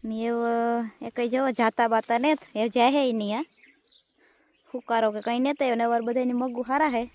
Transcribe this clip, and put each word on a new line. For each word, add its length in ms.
ને 180
એવો 240
એ 80
કંઈ 180
જોવો 220
જાતા 380
બાતા 300
ને 180
એ 140
જાય 220
હે 220
નહીં, 240
હા. 80
હુકારો 380
કે 80
કંઈ 180
નહોતો, 360
ને 100
અવાર 180
બધાયની 300
મગું 360
હારા 200
હે. 260